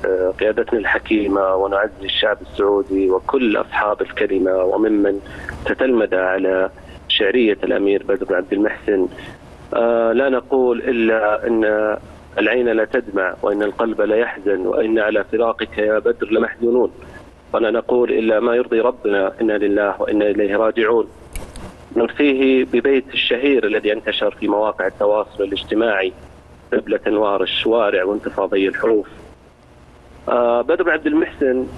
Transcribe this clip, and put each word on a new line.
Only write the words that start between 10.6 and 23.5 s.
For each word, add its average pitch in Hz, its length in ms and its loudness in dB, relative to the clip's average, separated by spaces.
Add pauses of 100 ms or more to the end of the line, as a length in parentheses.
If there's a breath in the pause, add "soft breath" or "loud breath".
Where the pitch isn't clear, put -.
إلا 113 680 0
أن 107 500 2 (420)
العين 120 300 2
لا 110 160 2
تدمع، 98 560 -2
وإن 104 220 0
القلب 107 380 -2
لا 104 140 2
يحزن، 101 520 -2
وإن 110 320 0
على 107 320 0
فراقك 113 460 -2
يا 107 220 2
بدر 117 320 -2
لمحزونون. 117 600 0 (600 loud breath)
ولا 110 180 2
نقول 120 400 0
إلا 110 280 2
ما 117 160 2
يرضي 120 240 0
ربنا، 101 520 0 (100)
إنا 107 120 2
لله 101 460 0
وإنا 104 260 0
إليه 101 300 0
راجعون. 110 520 2 (880)
نرثيه 131 720 2
ببيت 127 480 2
الشهير 123 540 2